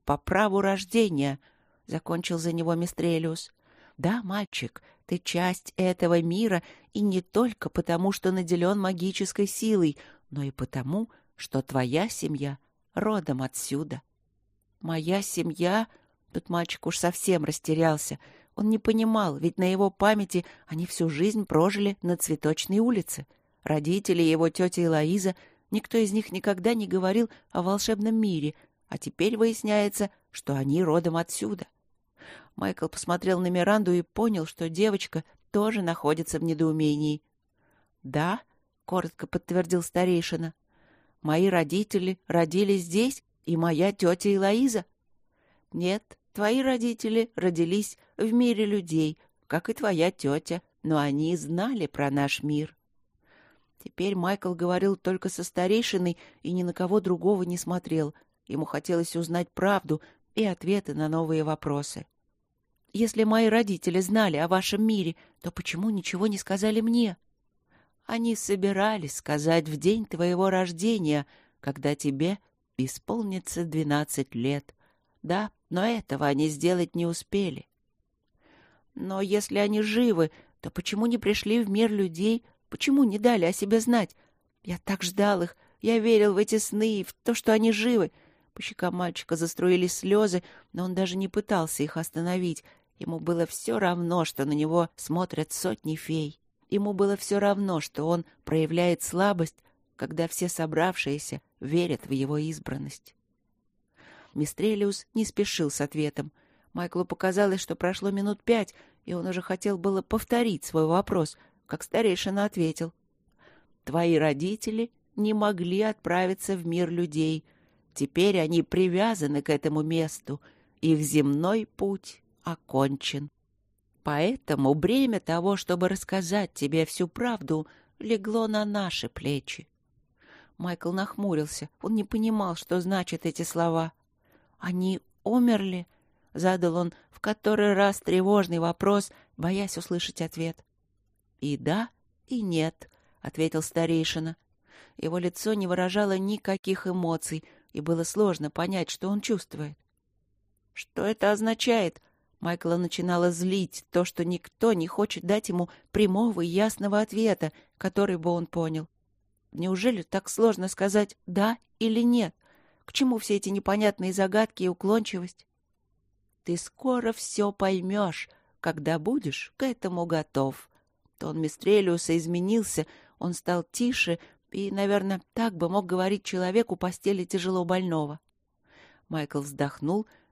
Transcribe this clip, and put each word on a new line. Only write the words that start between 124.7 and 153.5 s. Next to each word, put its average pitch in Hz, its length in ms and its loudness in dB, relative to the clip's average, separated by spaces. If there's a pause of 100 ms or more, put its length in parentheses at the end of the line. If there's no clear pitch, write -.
бремя 220 460 2
того, 175 360 0
чтобы 180 320 0
рассказать 190 640 -2
тебе 156 320 0
всю - 200 -4
правду, 160 640 -4 (320)
легло 220 480 0
на 214 160 0
наши 202 440 -4
плечи". - 600 -6 (920)
Майкл 175 340 -4
нахмурился. 185 760 -4 (140)
Он 220 120 -2
не 208 100 0
понимал, 214 520 0
что 180 240 -2
значат 175 460 -2
эти 170 160 -4
слова. 165 500 0 (640)
"Они 180 420 -2 (220)
умерли?" 202 640 2 (480)
задал 175 420 2
он 175 160 -2 (180)
в - 100 -20
который 208 520 2
раз 196 280 4
тревожный 185 580 2
вопрос, 190 520 2 (260)
боясь 185 420 -2
услышать - 420 -6
ответ. 165 420 -6 (800)
"И 143 160 -4
да, 208 320 -2 (380)
и 240 160 -4
нет", 160 480 -2 (320)
ответил 160 400 -2
старейшина. 165 760 -2 (640)
Его 165 200 -4
лицо 180 360 -2
не 196 120 -2
выражало 185 520 0
никаких 190 680 -2
эмоций, 165 580 -4 (280)
и - 80 -8
было 165 240 0
сложно 175 460 0
понять, 180 400 -4
что - 180 -6
он 208 120 -2
чувствует. 151 580 -6 (920)
"Что - 320 -8
это 208 280 2
означает?" 220 680 0 (380)
Майкла 170 360 -2
начинало 175 540 2
злить 185 600 -2